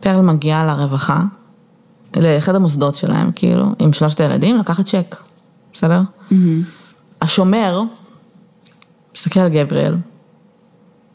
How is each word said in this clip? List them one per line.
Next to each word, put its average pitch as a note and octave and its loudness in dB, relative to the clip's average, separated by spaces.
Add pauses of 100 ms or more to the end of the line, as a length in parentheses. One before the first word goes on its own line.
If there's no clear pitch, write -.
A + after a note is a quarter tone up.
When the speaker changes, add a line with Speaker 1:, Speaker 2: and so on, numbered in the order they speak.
Speaker 1:
פרל F#3+ 2
מגיעה D#3+ 2
לרווחה, C#3+ -2 (960)
לאחד D#3+ 2
המוסדות D3 0
שלהם, - -2
כאילו, F3+ 0 (140)
עם D#3 2
שלושת D3+ 0
הילדים, D3+ 0
לקחת F3+ -2
צ'ק, F#3+ -4 (560)
בסדר? E3+ 0 (300)
Speaker 2:
מהמם. E3+ 2 (580)
Speaker 1:
השומר F#3+ 0 (1300)
מסתכל - -2
על F3+ 2
גבריאל, D3 -2 (1200)